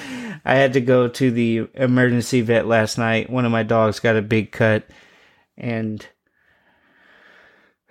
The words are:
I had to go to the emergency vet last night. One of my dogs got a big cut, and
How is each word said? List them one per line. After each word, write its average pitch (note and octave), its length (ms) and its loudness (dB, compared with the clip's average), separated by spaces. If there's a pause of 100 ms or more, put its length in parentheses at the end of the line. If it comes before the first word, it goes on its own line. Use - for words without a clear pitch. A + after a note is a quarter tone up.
(460)
I B2+ 100 2
had C3+ 180 2
to C3+ 80 2
go B2 260 2
to B2+ 240 -2
the A2+ 420 -2
emergency B2 680 2
vet A2+ 260 2
last A2 300 2
night. A2+ 320 0
One B2 160 -2
of A#2 60 0
my A2+ 120 0
dogs A2 380 0
got A2+ 160 2
a A2 40 0
big G#2+ 300 -2
cut, G#2+ 340 0 (720)
and A2 480 -6 (1900)